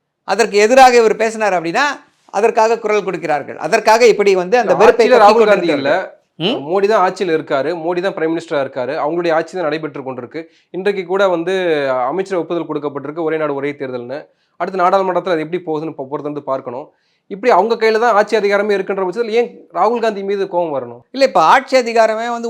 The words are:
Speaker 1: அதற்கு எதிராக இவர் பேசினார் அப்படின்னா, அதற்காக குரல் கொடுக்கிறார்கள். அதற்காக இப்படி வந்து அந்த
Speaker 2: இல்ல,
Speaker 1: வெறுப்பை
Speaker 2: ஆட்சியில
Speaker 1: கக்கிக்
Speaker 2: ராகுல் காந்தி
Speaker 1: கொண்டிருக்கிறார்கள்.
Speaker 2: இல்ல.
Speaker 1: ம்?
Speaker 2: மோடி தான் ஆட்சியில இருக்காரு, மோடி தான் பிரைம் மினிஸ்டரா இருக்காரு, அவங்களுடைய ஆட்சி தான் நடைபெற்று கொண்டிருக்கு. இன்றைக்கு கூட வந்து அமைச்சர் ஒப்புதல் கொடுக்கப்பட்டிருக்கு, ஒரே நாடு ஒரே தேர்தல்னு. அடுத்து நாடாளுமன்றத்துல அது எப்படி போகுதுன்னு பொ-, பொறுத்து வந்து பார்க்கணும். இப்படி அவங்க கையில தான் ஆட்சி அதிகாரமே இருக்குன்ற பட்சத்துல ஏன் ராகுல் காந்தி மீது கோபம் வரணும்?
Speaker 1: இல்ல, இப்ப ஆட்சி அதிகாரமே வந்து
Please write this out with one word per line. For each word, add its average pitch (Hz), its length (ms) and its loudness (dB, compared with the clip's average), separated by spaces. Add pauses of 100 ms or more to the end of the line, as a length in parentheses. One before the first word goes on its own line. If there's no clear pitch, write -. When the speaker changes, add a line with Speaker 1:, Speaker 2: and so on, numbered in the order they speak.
(240)
Speaker 1:
அதற்கு 202 340 0
எதிராக 247 400 6
இவர் 220 180 4
பேசினார் 214 380 -2
அப்படின்னா, 175 320 -2 (520)
அதற்காக 226 420 2
குரல் 214 240 -2
கொடுக்கிறார்கள். 151 540 -4
அதற்காக 220 500 4
இப்படி 196 280 2
வந்து 185 220 0
அந்த 196 160 2
Speaker 2:
இல்ல, 170 100 4
Speaker 1:
வெறுப்பை 233 220 6
Speaker 2:
ஆட்சியில 247 100 4
Speaker 1:
கக்கிக் 220 80 6
Speaker 2:
ராகுல் 214 280 6
காந்தி 175 160 2
Speaker 1:
கொண்டிருக்கிறார்கள். 147 480 -2 (220)
Speaker 2:
இல்ல. 196 180 -2
Speaker 1:
ம்? - 20 -6 (100)
Speaker 2:
மோடி 196 200 0
தான் 208 180 4
ஆட்சியில 180 320 -2
இருக்காரு, 143 320 -2 (140)
மோடி 175 180 -4
தான் 185 160 -4
பிரைம் 160 160 -2
மினிஸ்டரா 165 320 -4
இருக்காரு, 131 280 -6 (100)
அவங்களுடைய 170 280 -2
ஆட்சி 165 220 -2
தான் 180 140 -4
நடைபெற்று 147 400 -6
கொண்டிருக்கு. 123 340 -12 (280)
இன்றைக்கு 190 360 -4
கூட 196 220 0
வந்து 175 260 -2 (380)
அமைச்சர் 170 460 -4
ஒப்புதல் 165 320 -4
கொடுக்கப்பட்டிருக்கு, 147 580 -6
ஒரே 160 100 -2
நாடு 151 180 -4
ஒரே 139 160 -4
தேர்தல்னு. 127 480 -10 (380)
அடுத்து 185 260 -4
நாடாளுமன்றத்துல 185 520 2
அது 156 100 -2
எப்படி 170 220 -6
போகுதுன்னு 156 300 -8
பொ-, 135 120 -10
பொறுத்து 147 220 -8
வந்து 143 120 -10
பார்க்கணும். 131 440 -8 (400)
இப்படி 202 260 -2
அவங்க 208 220 2
கையில 220 240 2
தான் 226 180 2
ஆட்சி 208 200 2
அதிகாரமே 202 380 0
இருக்குன்ற 196 300 -4
பட்சத்துல 214 340 -4
ஏன் 233 100 0 (240)
ராகுல் 214 300 0
காந்தி 208 200 -2
மீது 196 240 -4
கோபம் 170 280 -4
வரணும்? 120 260 -10 (100)
Speaker 1:
இல்ல, 269 140 0
இப்ப 190 160 2
ஆட்சி 240 360 4
அதிகாரமே 226 520 2
வந்து 233 200 -6